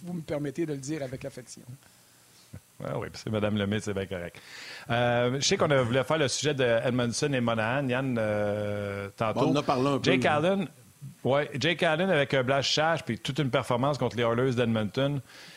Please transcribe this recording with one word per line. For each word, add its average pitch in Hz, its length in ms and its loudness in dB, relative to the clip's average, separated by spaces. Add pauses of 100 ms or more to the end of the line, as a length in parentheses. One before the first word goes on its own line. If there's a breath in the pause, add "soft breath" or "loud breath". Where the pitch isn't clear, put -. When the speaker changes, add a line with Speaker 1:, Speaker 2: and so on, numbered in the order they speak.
Speaker 1:
vous 175 100 -10
me 170 80 -6
permettez 147 440 -2
de 151 80 -6
le 139 60 -6
dire 139 240 -6
avec 127 200 -8
affection. 131 380 -14 (1200 soft breath)
Speaker 2:
Ah - 140 -6
oui, - 160 -6
c'est - 160 -10
Madame 107 280 0
Lemay, 104 220 0
c'est 101 140 -6
bien 98 140 -4
correct. 87 300 -10 (520 loud breath)
Euh, 120 500 2
je 131 80 -2
sais 196 100 2
qu'on 180 120 2
a 135 140 4
voulu 123 200 2
faire 156 140 0
le 143 100 2
sujet 147 280 0
de 127 80 2
Edmondson 120 680 2
et 131 100 0
Monahan. 117 460 0
Yann, 127 300 0
euh, 104 1000 -2
tantôt. 110 260 0
Speaker 3:
Bon, 147 80 4
on - 20 2
en 135 60 2
a 147 60 0
parlé 135 240 2
un 139 120 2
peu, 147 120 2
Speaker 2:
Jake 151 120 4
Speaker 3:
là. 156 140 4
Speaker 2:
Allen, 185 300 2 (560)
ouais, 143 260 2 (100)
Jake 165 240 2
Allen 170 260 2
avec 143 240 4
un 135 100 4
blanchissage 147 600 2
puis 110 140 -4
toute 139 180 -6
une 143 140 0
performance 131 480 2
contre 113 180 0
les 120 60 2
Oilers 120 320 2
d'Edmonton. 120 680 0 (360 loud breath)